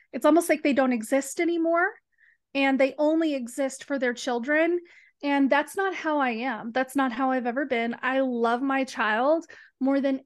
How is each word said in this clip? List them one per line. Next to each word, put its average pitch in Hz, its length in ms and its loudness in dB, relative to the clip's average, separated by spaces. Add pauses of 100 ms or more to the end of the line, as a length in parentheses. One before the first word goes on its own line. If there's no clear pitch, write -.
(120)
it's 277 140 -2
almost 320 220 6
like 311 140 2
they 294 100 2
don't 262 200 2
exist 269 480 -2
anymore 339 520 0 (640)
and 269 240 2
they 269 200 2
only 311 360 2
exist 262 500 -6
for 285 140 -4
their 247 160 -2
children. 294 640 0 (420)
And 277 280 2
that's 294 260 2
not 381 180 -2
how 302 240 -2
I 254 120 0
am. 226 420 -6
That's 262 240 -2
not 262 160 0
how 262 180 -2
I've 254 160 -2
ever 254 200 -2
been. 233 360 -2
I 262 180 0
love 240 420 0
my 269 220 0
child 254 600 0 (340)
more 277 220 0
than 269 260 -2